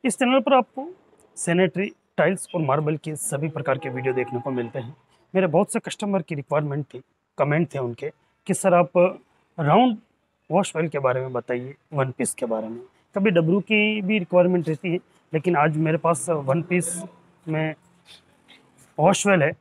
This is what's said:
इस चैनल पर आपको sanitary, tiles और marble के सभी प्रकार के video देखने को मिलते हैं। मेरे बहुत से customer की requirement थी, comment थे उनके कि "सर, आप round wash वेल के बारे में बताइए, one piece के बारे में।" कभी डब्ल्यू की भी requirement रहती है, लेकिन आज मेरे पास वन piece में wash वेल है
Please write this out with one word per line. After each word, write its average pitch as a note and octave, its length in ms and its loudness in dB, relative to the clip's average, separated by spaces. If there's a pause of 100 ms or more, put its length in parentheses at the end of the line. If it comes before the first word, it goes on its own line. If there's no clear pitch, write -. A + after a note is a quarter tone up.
इस B3+ 160 0
चैनल C4 200 4
पर C#4+ 140 2
आपको C4 340 0 (500)
sanitary, F3+ 500 0 (300)
tiles F3+ 380 0
और E3+ 60 0
marble D3+ 360 0
के D#3 180 -10
सभी D3 340 -6
प्रकार C3+ 280 -2
के C3+ 120 -8
video B2+ 240 -4
देखने B2 260 -4
को C3+ 120 -6
मिलते B2 280 -6
हैं। B2 160 -12 (380)
मेरे F#3+ 140 2
बहुत E3+ 260 0
से A#3 60 -2
customer G3 420 -4
की D#3+ 140 -8
requirement C#3+ 500 -2
थी, B2 160 -18 (360)
comment D3 380 0
थे C#3 40 -4
उनके B2 300 -6 (380)
कि F#3+ 60 0
"सर, F3+ 200 2
आप F3 240 4 (600)
round G#3+ 400 4 (520)
wash E3+ 260 0
वेल E3 120 0
के D3 120 -4
बारे B2+ 220 2
में C3 120 -8
बताइए, B2 420 -6 (180)
one C3 180 -2
piece - 220 -4
के - 120 -6
बारे - 220 -4
में।" F4+ 140 -12 (340)
कभी G3+ 160 2
डब्ल्यू E3+ 300 2
की G#3+ 400 0
भी G3+ 180 0
requirement F3+ 500 2
रहती D#3+ 220 -4
है, F3+ 80 -2 (340)
लेकिन D#3+ 240 0
आज D3+ 200 4
मेरे D#3+ 220 0
पास D#3+ 300 0
वन C3+ 320 0
piece F3 400 -4 (460)
में D#3 260 -2 (1200)
wash F#3 300 4
वेल F#3 160 6
है D3 180 2